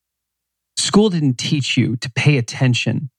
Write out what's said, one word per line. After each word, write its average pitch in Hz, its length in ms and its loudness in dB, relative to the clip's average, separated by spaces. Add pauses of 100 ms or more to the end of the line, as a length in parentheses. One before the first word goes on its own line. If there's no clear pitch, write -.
(760)
school 208 340 2
didn't 147 280 0
teach - 380 -2
you 113 220 0
to - 120 -10
pay 147 280 2
attention 123 720 -2 (100)